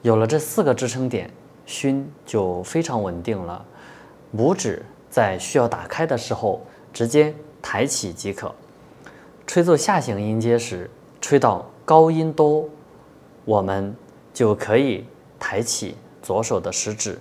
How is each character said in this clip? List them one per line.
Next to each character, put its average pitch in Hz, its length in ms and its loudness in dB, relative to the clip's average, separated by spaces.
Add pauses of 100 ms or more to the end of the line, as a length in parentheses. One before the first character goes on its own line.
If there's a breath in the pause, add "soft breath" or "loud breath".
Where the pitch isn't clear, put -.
有 113 120 6
了 110 100 4
这 147 140 0
四 180 240 -2
个 135 100 4
支 123 140 -2
撑 127 220 -4
点， 92 200 -6 (380)
埙 139 380 -2 (200)
就 92 380 -2
非 165 180 -4
常 123 220 -4
稳 87 180 -6
定 107 160 -4
了。 87 280 -10 (680 loud breath)
拇 131 220 2
指 107 300 -4 (240)
在 98 280 2
需 - 200 -2
要 117 100 4
打 87 180 -4
开 160 220 -4
的 135 100 -2
时 - 160 -6
候， - 280 -4 (320 loud breath)
直 117 120 0
接 151 300 4 (260)
抬 110 240 -2
起 95 280 -6
即 98 180 -8
可。 - 240 -10 (920 loud breath)
吹 - 160 2
奏 170 140 6
下 180 240 2
行 104 220 -4
音 110 180 -2
阶 117 180 4
时， 92 320 -6 (300)
吹 - 180 2
到 104 280 2 (180)
高 160 260 8
音 160 220 0
哆， 151 380 2 (760)
我 107 180 2
们 98 320 -4 (400)
就 107 220 2
可 107 220 0
以 120 280 0 (320)
抬 - 240 -4
起 - 360 -6 (240)
左 - 200 -2
手 113 160 -2
的 85 140 -4
食 - 220 -6
指 98 280 -6